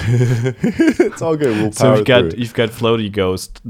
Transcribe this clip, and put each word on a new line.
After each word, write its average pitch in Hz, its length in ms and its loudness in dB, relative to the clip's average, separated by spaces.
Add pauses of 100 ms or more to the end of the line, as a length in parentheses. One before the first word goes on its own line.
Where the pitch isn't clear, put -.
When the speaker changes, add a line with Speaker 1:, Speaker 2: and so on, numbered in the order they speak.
Speaker 1:
<laughs> 98 40 -2
It's 127 1120 0
all 165 140 0
good, 131 240 0
we'll 107 140 -2
Speaker 2:
So 113 140 2
Speaker 1:
power 107 100 6
Speaker 2:
you've 107 100 2
got, 127 140 6
Speaker 1:
through 82 80 0
it. - 80 -8
Speaker 2:
you've 117 160 -6
got 117 160 0
Floaty 113 420 -2
Ghost, 92 480 -4 (100)